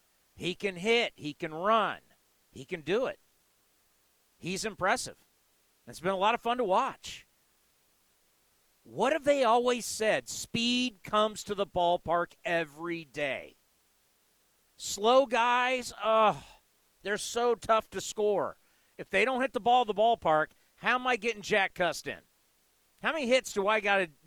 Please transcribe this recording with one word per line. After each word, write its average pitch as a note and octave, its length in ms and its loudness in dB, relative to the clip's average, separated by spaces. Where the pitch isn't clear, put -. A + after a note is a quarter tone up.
He E3+ 200 -6
can G3 200 -6
hit, G#3+ 400 0
he C#3+ 180 -10
can D#3+ 200 -8
run, F3+ 460 0
he C3+ 160 -18
can F3 160 -8
do G3 240 -2
it. - 140 -8
He's F#3+ 280 -8
impressive. G3 520 -2
It's A#2+ 120 -18
been E3+ 120 -2
a G3 60 -2
lot G#3 160 2
of A3+ 80 -2
fun A#3 160 -2
to B3 60 0
watch. A3 640 -2
What F#3 300 0
have D4 120 -2
they C#4+ 180 4
always A#3+ 420 2
said? G3 440 -2
Speed A#3+ 720 -2
comes G#3+ 400 0
to G#3 120 -6
the F#3+ 120 -2
ballpark F3 680 0
every E3 600 -4
day. B2+ 520 -8
Slow B3 480 2
guys, B3 680 0
oh, G#3+ 380 4
they're G3+ 140 -2
so A#3+ 380 0
tough A3 360 0
to F#3+ 100 -8
score. F#3+ 560 -2
If E3 120 -14
they G3 160 2
don't B3+ 160 -2
hit C4+ 120 -2
the B3 60 -4
ball A#3+ 220 4
at A3+ 60 0
the G#3 60 -4
ballpark, F3+ 540 2
how A3 180 0
am B3+ 100 -4
I B3 120 2
getting G#3 240 -4
Jack F#3+ 340 0
Cust E3 320 -2
in? G#2+ 100 -8
How B3 100 -2
many D4 140 -4
hits B3+ 240 2
do G3 160 -2
I A3 120 2
got G3+ 180 2
to, F3+ 120 0